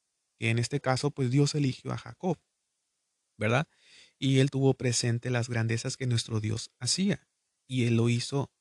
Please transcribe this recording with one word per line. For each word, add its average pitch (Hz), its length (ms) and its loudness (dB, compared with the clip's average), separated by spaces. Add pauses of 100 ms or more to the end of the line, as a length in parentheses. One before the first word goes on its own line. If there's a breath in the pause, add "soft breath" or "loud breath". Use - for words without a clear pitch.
(380)
que 113 120 0
en 117 80 2
este 135 220 -2
caso, 131 300 0
pues, 127 200 -2
Dios 143 240 2
eligió 131 380 -4
a 120 60 -6
Jacob, 135 400 -6 (1000)
¿verdad? 113 300 0 (500 loud breath)
Y 135 220 4
él 139 100 4
tuvo 135 240 4
presente 120 560 -2
las 120 180 0
grandezas 117 480 -2
que 131 100 -6
nuestro 113 340 0
Dios 110 380 -4
hacía, 175 500 -2 (400)
y 127 160 0
él 117 120 4
lo 117 120 4
hizo 120 420 -2 (100)